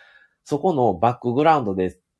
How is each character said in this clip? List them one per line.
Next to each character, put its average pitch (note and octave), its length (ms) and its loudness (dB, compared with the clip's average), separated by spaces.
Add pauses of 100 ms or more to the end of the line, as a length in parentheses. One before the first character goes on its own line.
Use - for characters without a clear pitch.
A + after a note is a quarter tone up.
(440)
そ D3 140 -4
こ F#3 140 0
の B2 220 0
バ A2+ 160 0
ッ B2 60 -6
ク A#2+ 180 -4
グ C#3+ 100 0
ラ D#3+ 140 4
ウ C3+ 40 -2
ン - 40 -8
ド G2 80 -4
で F#2 140 -2
っ - 20 -6 (300)